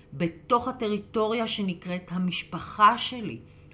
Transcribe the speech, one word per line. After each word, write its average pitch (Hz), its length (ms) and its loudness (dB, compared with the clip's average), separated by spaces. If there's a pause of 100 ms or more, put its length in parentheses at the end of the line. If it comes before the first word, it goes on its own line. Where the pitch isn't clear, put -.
(120)
בתוך 240 560 0
הטריטוריה 220 800 -2
שנקראת 180 640 -4
המשפחה 180 880 2
שלי 214 400 -6 (360)